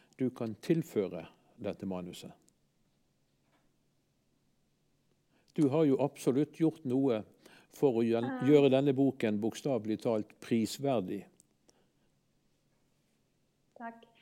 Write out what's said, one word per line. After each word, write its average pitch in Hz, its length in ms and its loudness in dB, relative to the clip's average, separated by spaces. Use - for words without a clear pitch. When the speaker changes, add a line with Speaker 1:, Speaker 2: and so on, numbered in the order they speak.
Speaker 1:
du 127 140 -2
kan 113 260 -8
tillföra 92 720 -2
detta 98 300 -8
manuset? 90 460 -10
Du 151 140 2
har 156 160 2
ju 139 180 4
absolut 139 580 -2
gjort 160 240 0
något 127 420 0
för 127 280 0
att 120 60 2
gö-, 117 360 0
Speaker 2:
Ja. 123 120 -2
Speaker 1:
göra 143 160 8
denna 135 240 4
boken 120 480 0
bokstavligt 110 600 -4
talat 110 360 -4
prisvärdig. 110 880 -2
Speaker 2:
Tack. 233 340 -16